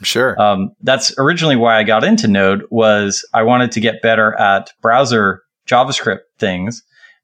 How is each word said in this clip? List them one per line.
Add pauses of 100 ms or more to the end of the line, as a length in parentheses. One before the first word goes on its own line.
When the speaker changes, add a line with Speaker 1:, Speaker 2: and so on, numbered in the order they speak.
Speaker 1:
Sure.
Speaker 2:
Um, (100)
that's
originally
why
I
got
into
Node,
was
I
wanted
to
get
better
at (120)
browser (240)
JavaScript (200)
things. (420)